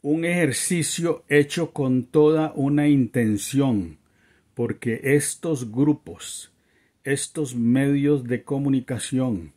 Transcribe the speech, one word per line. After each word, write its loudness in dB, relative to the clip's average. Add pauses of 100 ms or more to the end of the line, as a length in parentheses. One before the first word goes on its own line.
un 0
ejercicio -2
hecho 2
con 0
toda 4
una 2
intención, 0 (540)
porque -4
estos 0
grupos, -2 (540)
estos -4
medios 2
de -4
comunicación -2